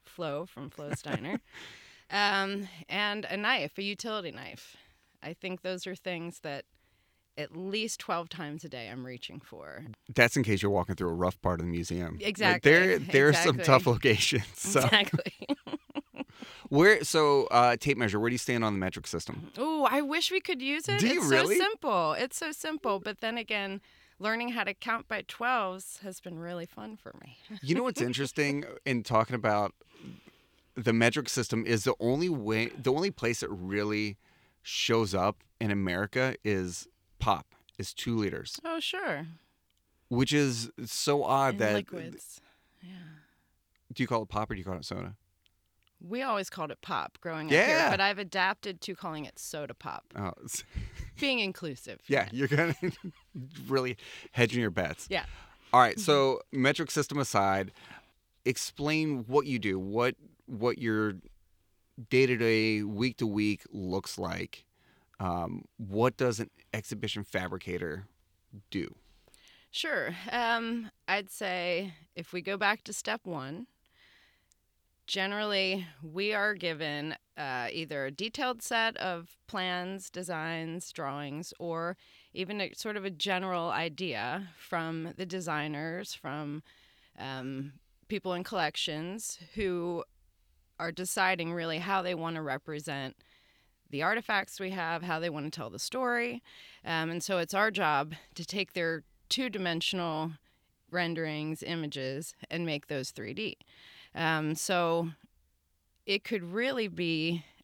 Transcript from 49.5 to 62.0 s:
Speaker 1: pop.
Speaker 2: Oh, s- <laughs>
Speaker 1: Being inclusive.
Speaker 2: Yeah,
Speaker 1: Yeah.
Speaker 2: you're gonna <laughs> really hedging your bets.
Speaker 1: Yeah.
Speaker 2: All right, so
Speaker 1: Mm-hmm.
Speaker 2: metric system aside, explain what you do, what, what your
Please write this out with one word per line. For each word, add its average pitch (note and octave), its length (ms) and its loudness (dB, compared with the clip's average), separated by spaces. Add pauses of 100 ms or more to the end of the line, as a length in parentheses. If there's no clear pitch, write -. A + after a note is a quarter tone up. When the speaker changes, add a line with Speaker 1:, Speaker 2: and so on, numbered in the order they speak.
Speaker 1:
pop. - 320 -12 (100)
Speaker 2:
Oh, F#2+ 160 -4 (140)
s- - 180 -8 (280)
<laughs> - 280 -12
Speaker 1:
Being C4+ 200 0
inclusive. F3 680 -6
Speaker 2:
Yeah, A2+ 240 2
Speaker 1:
Yeah. A#2 80 -6
Speaker 2:
you're C#3 80 2
gonna D#3 280 2 (460)
<laughs> C3+ 460 -14
really B2+ 300 0 (340)
hedging A#2+ 300 4
your G#2+ 100 2
bets. E2 380 -2
Speaker 1:
Yeah. F#3+ 160 -2 (480)
Speaker 2:
All B2 80 12
right, A#2 180 6
so C#3 400 4 (140)
Speaker 1:
Mm-hmm. C3+ 80 0
Speaker 2:
metric C#3 300 2
system C#3+ 260 -2
aside, G2 560 2 (720)
explain D3 800 0
what C3+ 180 4
you C3 140 0
do, G2 180 0
what, A2 380 0 (300)
what A#2 340 0
your G#2+ 340 2 (960)